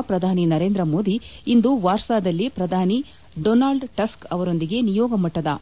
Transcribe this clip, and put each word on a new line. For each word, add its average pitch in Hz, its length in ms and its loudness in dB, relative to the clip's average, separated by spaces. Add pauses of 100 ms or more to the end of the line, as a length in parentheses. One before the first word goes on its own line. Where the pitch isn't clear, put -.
ಪ್ರಧಾನಿ 185 440 0
ನರೇಂದ್ರ 180 380 2
ಮೋದಿ 185 300 0 (320)
ಇಂದು 240 320 4
ವಾರ್ಸಾದಲ್ಲಿ 190 680 0
ಪ್ರಧಾನಿ 185 500 0 (380)
ಡೊನಾಲ್ಡ್ 254 540 2
ಟಸ್ಕ್ - 400 -6
ಅವರೊಂದಿಗೆ 175 520 -2
ನಿಯೋಗ 226 340 0
ಮಟ್ಟದ 165 340 -2 (120)